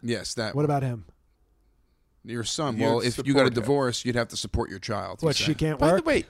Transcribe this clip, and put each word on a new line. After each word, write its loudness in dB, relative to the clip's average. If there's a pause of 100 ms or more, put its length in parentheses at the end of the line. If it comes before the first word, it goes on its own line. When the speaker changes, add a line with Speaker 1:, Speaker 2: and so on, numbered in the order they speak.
Speaker 1:
Yes, -4
that -4
Speaker 2:
What 0
Speaker 1:
one. 2
Speaker 2:
about 0
him? -6 (1160)
Speaker 1:
Your -6
son. -4
Speaker 3:
You'd 2
Speaker 1:
Well, 4
if 0
you 0
got 8
a 8
Speaker 3:
support 6
him. 0
Speaker 1:
divorce, 0
you'd 0
have 0
to -10
support -2
your -10
child, -6
he 0
Speaker 2:
What, 2
she 0
Speaker 1:
said. 0
Speaker 2:
can't 0
Speaker 3:
By 4
the 6
Speaker 2:
work? 0
Speaker 3:
way, 2